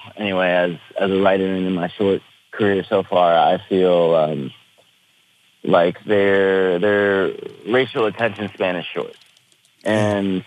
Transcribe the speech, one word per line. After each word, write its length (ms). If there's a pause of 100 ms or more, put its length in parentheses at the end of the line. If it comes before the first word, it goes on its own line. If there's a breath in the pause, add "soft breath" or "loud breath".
(180)
anyway, 320
as, 220 (280)
as 100
a 120
writer 260
and 180
in 80
my 140
short 340 (300)
career 320
so 200
far, 340
I 200 (120)
feel, 460
um, 360 (1120)
like 400
their, 760
their 540 (320)
racial 400
attention 480
span 220
is 100
short. 300 (680)
And 640